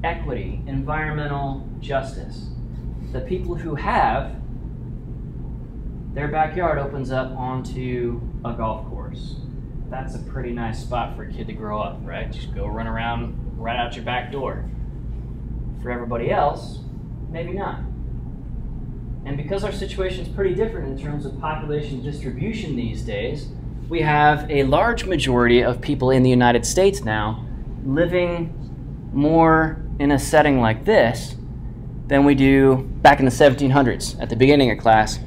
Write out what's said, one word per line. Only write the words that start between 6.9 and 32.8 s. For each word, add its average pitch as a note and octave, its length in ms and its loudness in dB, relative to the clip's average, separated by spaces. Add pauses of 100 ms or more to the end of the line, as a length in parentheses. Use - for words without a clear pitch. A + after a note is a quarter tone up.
up C3 220 -4
onto B2 880 -4 (240)
a A#2 80 -4
golf A2 360 -4
course. - 480 -8 (540)
That's C3 240 -8
a - 60 -8
pretty B2 320 -8
nice A#2 280 -6
spot - 360 -4
for - 80 -8
a - 80 -8
kid G#3+ 160 -8
to G#3+ 40 -8
grow G#3+ 280 -6
up, - 220 -6
right? E3+ 280 -6
Just - 240 -8
go - 120 -4
run A2+ 200 -4
around A#2 500 -4 (220)
right A#2 180 -4
out A#2+ 200 -2
your A#2 80 -10
back B2 260 -4
door. B2+ 340 -4 (1160)
For B2 80 -6
everybody A#2+ 400 -4
else, - 500 0 (500)
maybe E3 220 -6
not. A3+ 280 -6 (1400)
And C#3 120 -6
because G3 280 -4
our G3 80 -2
situation F#3 520 -4
is E3+ 40 -8
pretty F#3+ 260 0
different F#3 340 -2
in - 160 -6
terms D3 220 -4
of B2+ 140 -8
population D3 640 -4
distribution C#3+ 720 -4
these A#2 260 -4
days, A#2 460 -4 (400)
we D#3+ 140 0
have D3 480 6
a C#3+ 140 4
large G3+ 400 2
majority B2 580 4
of A#2+ 180 0
people C3+ 300 0
in C3 120 6
the B2+ 80 8
United B2 340 6
States F#3+ 400 4
now G#2+ 400 -2 (400)
living E3+ 680 0 (600)
more D#3+ 680 6 (180)
in C#3+ 100 4
a C#3 80 4
setting D3+ 420 6
like A2+ 240 2
this C#3+ 520 4 (720)
than C#3 160 6
we C#3+ 100 8
do C3+ 420 8 (260)